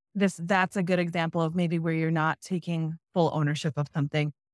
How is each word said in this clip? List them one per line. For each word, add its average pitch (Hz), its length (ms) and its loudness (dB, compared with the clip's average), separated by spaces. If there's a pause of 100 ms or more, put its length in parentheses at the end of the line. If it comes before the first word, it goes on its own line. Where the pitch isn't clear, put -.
(160)
this, 190 260 2
that's 185 340 0
a 196 60 0
good 180 160 2
example 170 440 0
of 160 120 0
maybe 175 240 2
where 165 140 0
you're 160 180 0
not 160 300 0
taking 165 560 -4 (160)
full 170 220 4
ownership 151 420 0
of 147 160 -2
something. 147 400 -2 (220)